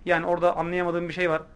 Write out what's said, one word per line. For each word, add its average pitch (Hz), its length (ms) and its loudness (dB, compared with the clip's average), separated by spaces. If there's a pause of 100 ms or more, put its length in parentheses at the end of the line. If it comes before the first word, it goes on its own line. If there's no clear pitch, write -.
Yani 170 200 2
orada 175 320 2
anlayamadığım 175 500 -2
bir 156 60 -10
şey 180 160 0
var. 160 120 0 (140)